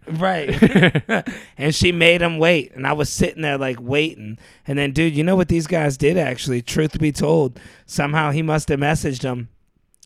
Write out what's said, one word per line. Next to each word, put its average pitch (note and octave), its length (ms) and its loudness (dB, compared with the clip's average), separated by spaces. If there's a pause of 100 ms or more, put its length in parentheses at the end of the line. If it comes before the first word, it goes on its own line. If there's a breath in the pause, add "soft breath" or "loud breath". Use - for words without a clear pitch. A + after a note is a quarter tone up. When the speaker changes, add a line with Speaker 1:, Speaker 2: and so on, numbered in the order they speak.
Speaker 1:
Right. D#3+ 420 -4 (140)
Speaker 2:
<laughs> G#3 640 4 (180 loud breath)
Speaker 1:
<laughs> - 160 -20
And D3 160 0
she F3+ 180 2
made E3+ 300 4
him E3+ 160 -2
wait, E3 360 0
and C3 120 -8
I C#3+ 60 -2
was D3+ 180 -4
sitting - 320 -2
there, C#3+ 160 -2
like, C3 220 -6
waiting. B2 580 -4 (280 soft breath)
And C#3 120 -4
then, C#3+ 140 -2
dude, D#3+ 240 0
you D3 80 2
know F#3 120 2
what F3+ 120 2
these E3+ 180 0
guys D#3 320 -2
did, D3+ 180 2
actually? B2+ 460 -2
Truth - 360 -2
be D3+ 140 0
told, D3 460 0 (280 loud breath)
somehow D3 440 -2
he D3+ 120 0
must D#3 260 -2
have C#3+ 120 0
messaged D3 400 -2
them. B2 280 -6 (580)